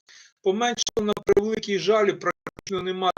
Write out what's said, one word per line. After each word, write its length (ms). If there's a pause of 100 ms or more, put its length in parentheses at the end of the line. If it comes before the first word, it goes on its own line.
(420)
Поменшало, 640
на 60
превеликий 640
жаль, 340
практично 680
нема 360